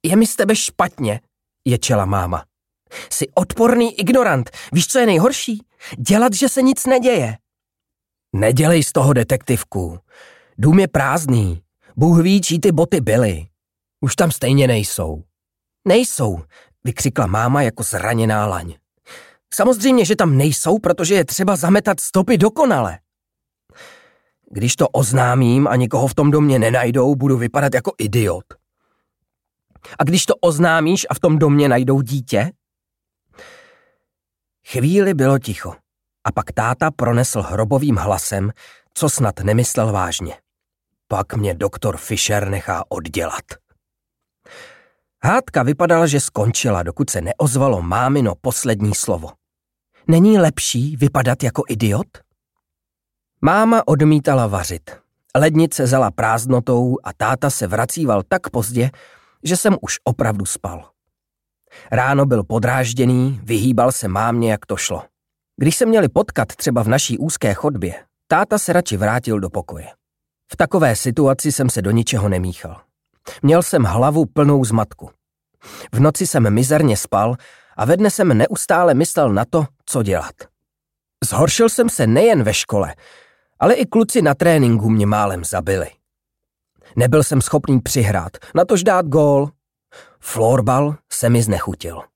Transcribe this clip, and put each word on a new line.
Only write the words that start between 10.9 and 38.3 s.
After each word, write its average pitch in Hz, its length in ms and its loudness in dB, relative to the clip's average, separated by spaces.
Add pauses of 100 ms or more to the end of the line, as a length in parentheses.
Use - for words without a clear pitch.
Bůh 165 260 4
ví, 190 200 4
čí 170 180 -2
ty 196 120 2
boty 165 300 2
byly. 107 460 0 (540)
Už 135 140 -4
tam 170 160 2
stejně 135 360 2
nejsou." 95 560 -4 (600)
"Nejsou," 135 580 0 (400)
vykřikla 127 440 -4
máma 120 340 0
jako 117 220 -4
zraněná 107 640 -2
laň. 85 280 -6 (800)
"Samozřejmě, 233 520 2
že 190 100 0
tam 156 220 2
nejsou, 156 420 2
protože 175 360 0
je 175 100 2
třeba 190 300 -2
zametat 185 440 2
stopy 190 380 0
dokonale." 185 600 0 (1500)
"Když 113 240 -4
to 143 140 0
oznámím 127 800 2
a 120 80 0
nikoho 123 320 0
v 120 60 -4
tom 147 180 2
domě 147 280 4
nenajdou, 123 560 2
budu 131 220 0
vypadat 127 360 0
jako 131 240 -2
idiot." 101 480 -2 (1500)
"A - 40 -2
když 165 220 0
to - 100 0
oznámíš 165 720 0
a - 40 -2
v - 60 -6
tom 156 200 4
domě 143 300 4
najdou 127 320 2
dítě?" 127 500 -4 (2250)
Chvíli 185 460 0
bylo 139 260 2
ticho. 92 360 -10 (480)
A 107 80 -4
pak - 200 -6
táta 127 400 -2
pronesl 117 500 -2
hrobovým 113 540 -2
hlasem, 98 560 -4 (420)